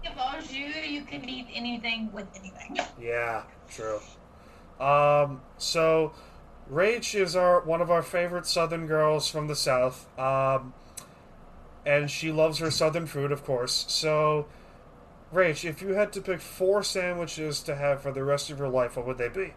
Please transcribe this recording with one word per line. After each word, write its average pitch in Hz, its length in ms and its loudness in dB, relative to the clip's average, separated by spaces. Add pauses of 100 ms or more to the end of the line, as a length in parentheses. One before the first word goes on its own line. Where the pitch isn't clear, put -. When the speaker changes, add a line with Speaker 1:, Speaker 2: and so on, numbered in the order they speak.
Speaker 1:
eat 320 120 -6
au 269 220 -4
jus, 294 480 -8
you 294 160 -6
can 277 240 -12
eat 254 260 -10
anything 226 600 -6
with 202 140 -10 (120)
anything. - 380 -12 (220)
Speaker 2:
Yeah, 117 440 -2 (260)
true. 110 300 -6 (800)
Um, 143 640 4 (160)
so, 160 560 2 (580)
Rach 214 480 0
is 175 160 0
our, 180 260 6
one 165 200 0
of 170 100 2
our 170 100 6
favorite 175 440 -2
Southern 165 420 0
girls 151 420 4
from 151 180 -4
the 147 80 -4
South, 127 520 2 (100)
um, 131 560 0 (1120)
and 143 240 2
she 160 220 -4
loves 156 280 2
her 160 120 0
Southern 160 340 0
food, 143 260 -2
of 143 140 -4
course. 127 440 -2
So, 151 580 2 (880)
Rach, 175 340 2
if 156 140 -8
you 196 140 -6
had 208 180 2
to 196 80 -6
pick 180 180 -4
four 190 420 2
sandwiches 170 840 -4
to 147 120 -4
have 143 260 0
for 139 120 -4
the 135 100 -4
rest 143 260 0
of 139 100 -10
your 139 100 -2
life, 123 260 0
what 120 100 -4
would 127 120 -4
they 120 120 -2
be? 180 280 -6